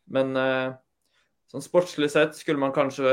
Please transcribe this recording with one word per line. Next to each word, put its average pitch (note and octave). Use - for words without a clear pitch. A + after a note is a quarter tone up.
Men, C3
eh, C3
sånn C3+
sportslig D3+
sett D#3
skulle D3
man C3+
kanskje C3+